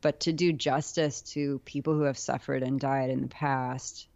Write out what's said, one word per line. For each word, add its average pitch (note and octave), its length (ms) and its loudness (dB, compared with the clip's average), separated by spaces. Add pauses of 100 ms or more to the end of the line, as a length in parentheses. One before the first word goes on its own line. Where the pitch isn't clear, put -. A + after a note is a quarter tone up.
but D3+ 200 2
to E3 120 0
do E3+ 200 4
justice D3 680 0 (120)
to C#3+ 320 -2
people C#3+ 280 0
who D3+ 100 4
have C#3 160 2
suffered C3+ 440 -2
and C3 160 0
died C3+ 300 2
in C3 120 0
the B2+ 60 -2
past C3 880 -4